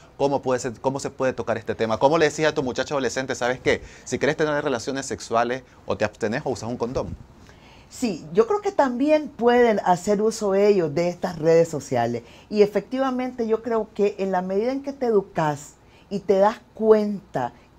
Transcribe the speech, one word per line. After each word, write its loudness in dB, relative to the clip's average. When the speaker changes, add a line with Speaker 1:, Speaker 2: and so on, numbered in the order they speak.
Speaker 1:
¿cómo 0
puede -2
ser, -8
cómo -4
se -8
puede -2
tocar -4
este -6
tema? -2
¿Cómo 6
le 4
decís -2
a 2
tu -2
muchacho -4
adolescente, -2
sabes -2
qué? 0
Si -4
querés 0
tener 0
relaciones -4
sexuales, -2
o -4
te 0
abstenés -4
o -2
usas -8
un -6
condón. -6
Speaker 2:
Sí, -6
yo 4
creo 0
que -4
también 0
pueden 2
hacer 2
uso 0
ellos 4
de 0
estas -6
redes 6
sociales. -2
Y 2
efectivamente 0
yo 0
creo -2
que 0
en -2
la 0
medida -2
en -6
que -8
te -4
educas 0
y -4
te 2
das 2
cuenta 2